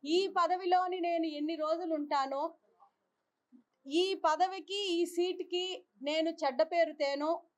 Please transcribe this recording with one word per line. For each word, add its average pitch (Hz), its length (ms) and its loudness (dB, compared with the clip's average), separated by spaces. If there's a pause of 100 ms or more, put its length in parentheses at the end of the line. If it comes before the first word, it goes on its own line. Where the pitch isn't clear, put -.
ఈ 370 340 2
పదవిలోని 359 600 2
నేను 339 260 0
ఎన్ని 302 280 -2
రోజులు 320 400 -2
ఉంటానో, 294 600 -2 (1300)
ఈ 359 380 0
పదవికి, 370 680 0
ఈ 339 140 2
సీటుకి 359 760 -4 (180)
నేను 320 280 0
చెడ్డ 311 320 -2
పేరు 320 300 2
తేను. 302 500 -2 (160)